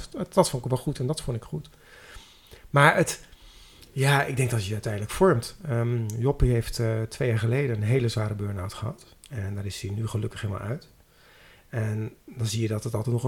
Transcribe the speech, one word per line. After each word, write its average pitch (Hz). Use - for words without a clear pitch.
dat, -
dat 185
vond 123
ik 123
wel 131
goed 143
en 127
dat 156
vond 120
ik -
goed." -
Maar 143
het, -
ja, 139
ik 139
denk 123
dat 113
je 95
je 101
uiteindelijk 107
vormt. 170
Ehm, 117
Joppie 127
heeft, 117
eh, 113
twee 127
jaar 113
geleden 120
een 104
hele 120
zware 107
burn-out 101
gehad. -
En 101
daar 101
is 95
hij 104
nu 110
gelukkig 110
helemaal 101
uit. 143
En 110
dan 113
zie 110
je 110
dat 107
het 110
altijd 113
nog, -